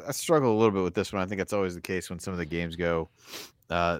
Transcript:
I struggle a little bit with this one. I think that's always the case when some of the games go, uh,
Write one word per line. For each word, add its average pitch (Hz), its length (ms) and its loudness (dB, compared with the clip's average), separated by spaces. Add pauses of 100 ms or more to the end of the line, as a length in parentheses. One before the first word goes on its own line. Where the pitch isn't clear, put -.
I 139 40 -4
struggle 139 400 4
a 107 60 4
little 110 140 6
bit 98 100 2
with 90 140 0
this 98 180 0
one. 98 80 0
I 92 60 -2
think 101 100 -6
that's 95 160 -2
always 95 220 0
the 85 60 -12
case 92 280 -6
when 90 80 -8
some 92 160 -8
of 90 60 -4
the 82 80 -4
games 85 280 -4
go, 85 340 0 (600)
uh, 87 300 2